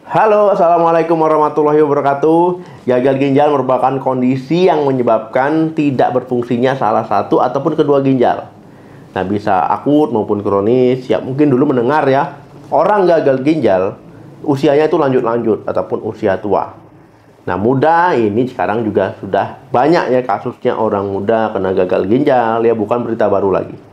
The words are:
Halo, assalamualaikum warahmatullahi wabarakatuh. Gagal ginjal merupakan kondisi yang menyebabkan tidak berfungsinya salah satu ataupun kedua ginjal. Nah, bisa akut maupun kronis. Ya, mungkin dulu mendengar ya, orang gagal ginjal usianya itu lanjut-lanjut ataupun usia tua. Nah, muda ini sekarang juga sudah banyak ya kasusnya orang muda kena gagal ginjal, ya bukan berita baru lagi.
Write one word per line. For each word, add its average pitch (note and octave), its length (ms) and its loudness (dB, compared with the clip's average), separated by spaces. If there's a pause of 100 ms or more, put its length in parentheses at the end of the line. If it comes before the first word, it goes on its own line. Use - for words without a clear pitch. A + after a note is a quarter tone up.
(160)
Halo, G#3 400 4
assalamualaikum E3 640 2
warahmatullahi D3+ 640 2
wabarakatuh. D3+ 800 0 (240)
Gagal B2+ 320 2
ginjal C#3+ 320 2
merupakan C3 480 0
kondisi C3 640 -2
yang D3+ 240 2
menyebabkan C3+ 880 0
tidak C3+ 400 0
berfungsinya B2 560 -2
salah A2+ 320 0
satu G#2 400 0
ataupun C#3 320 -2
kedua C#3+ 240 2
ginjal. B2 480 0 (640)
Nah, F#2+ 160 -4
bisa G2+ 400 -2
akut C#3 480 0
maupun G#2 240 -2
kronis. A#2+ 720 0
Ya, - 80 0
mungkin C#3 320 0
dulu C#3+ 240 2
mendengar C#3 320 0
ya, C#3 320 0 (320)
orang F#3+ 320 2
gagal C#3 400 2
ginjal A2 560 0 (400)
usianya D3 480 0
itu E3+ 80 0
lanjut-lanjut A#2+ 720 0
ataupun F#2+ 400 -4
usia G2+ 320 -2
tua. F#2 400 -4 (640)
Nah, F2+ 160 -4
muda D#3 560 2
ini A2+ 320 0
sekarang G#2+ 400 -4
juga G2+ 320 -2
sudah G2 480 -6
banyak C3+ 480 0
ya B2+ 80 0
kasusnya A#2 560 -4
orang G2+ 320 -2
muda G#2+ 400 0
kena F#2+ 240 -2
gagal F#2 320 0
ginjal, A#2+ 560 0
ya A#2 80 4
bukan A2+ 320 -2
berita A2+ 240 -2
baru G2 240 0
lagi. - 240 -4 (180)